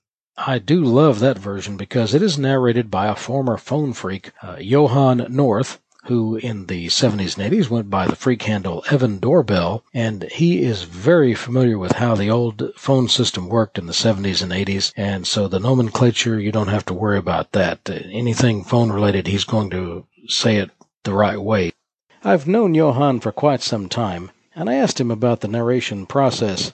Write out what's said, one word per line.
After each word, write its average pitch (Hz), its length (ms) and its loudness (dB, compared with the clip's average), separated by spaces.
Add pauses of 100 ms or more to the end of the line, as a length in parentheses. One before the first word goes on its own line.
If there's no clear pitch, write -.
(360)
I 131 220 -2
do 156 240 2
love 127 380 6
that 127 180 2
version 98 380 -8
because 110 360 -2
it 147 80 4
is 185 180 0
narrated 123 520 2
by 98 160 0
a 104 80 0
former 127 420 -2
phone 147 360 -4
freak, 95 400 -10 (100)
uh, 90 160 -14
Johan 127 680 4
North, 127 520 0 (260)
who 110 300 0
in 107 300 -8
the 87 220 -6
seventies 101 480 0
and 98 100 -4
eighties 180 240 2
went 113 180 -2
by 95 180 0
the - 100 0
freak 123 260 -2
handle 95 480 -4
Evan 123 300 2
Doorbell, 107 640 0 (100)
and 110 300 -4
he 170 380 0
is 113 200 -2
very 117 520 2
familiar 123 440 0
with 90 140 -2
how 117 240 0
the 101 140 0
old 113 460 -2
phone 131 320 2
system 104 400 0
worked 110 300 0
in 87 80 -8
the 85 80 -8
seventies 98 480 0
and 90 100 -6
eighties, 98 440 -2
and 98 280 -4
so 101 220 0
the 92 140 -2
nomenclature, 117 800 2
you 104 100 -2
don't 104 180 0
have 92 180 0
to 92 80 -4
worry 101 220 0
about 85 360 -2
that. 87 360 -2
Uh, 95 60 -6 (160)
anything 113 540 0
phone 120 260 2
related, 98 380 0
he's 98 160 0
going 107 260 -2
to 90 340 -8 (220)
say 110 300 0
it 95 140 -2 (340)
the 98 100 -2
right 101 260 2
way. 98 320 0 (520)
I've 175 240 2
known 196 260 2
Johan 139 460 4
for 110 100 -4
quite 143 320 0
some 101 260 -4
time, 92 440 -4 (220)
and 170 140 -6
I 240 60 0
asked 262 260 0
him 120 120 0
about 113 300 0
the 104 60 -6
narration 117 580 -2
process. 120 680 0